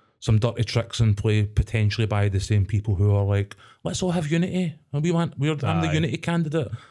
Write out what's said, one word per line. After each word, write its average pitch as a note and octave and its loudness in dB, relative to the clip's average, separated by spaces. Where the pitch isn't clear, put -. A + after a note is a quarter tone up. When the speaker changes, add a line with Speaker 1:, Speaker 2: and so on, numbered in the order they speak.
Speaker 1:
some A2 2
dirty A#2 0
tricks - -4
in A2 4
play G#2+ 2
potentially G#2+ 0
by G2+ 0
the G2 0
same G#2 2
people G#2 -2
who G2+ 4
are G2+ 2
like, G2+ -2
"Let's - -4
all F3+ 0
have E3 -2
unity. E3+ 0
And C#3+ -2
we E3+ 0
want, E3 -2
we're, D3 0
I'm D#3 0
the D#3+ 0
Speaker 2:
Aye. D3+ 0
Speaker 1:
unity D#3 0
candidate. E3 -2